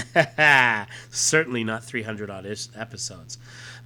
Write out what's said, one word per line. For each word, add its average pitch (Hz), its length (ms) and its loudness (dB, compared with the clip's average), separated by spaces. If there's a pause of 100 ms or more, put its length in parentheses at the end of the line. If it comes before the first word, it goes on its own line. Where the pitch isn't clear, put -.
(140)
<laughs> 135 960 4
Certainly 123 540 0
not 110 200 -4
three 120 200 -8
hundred 104 260 -8
odd 95 160 -12
is-, 104 280 -10
episodes. 101 640 -12 (500)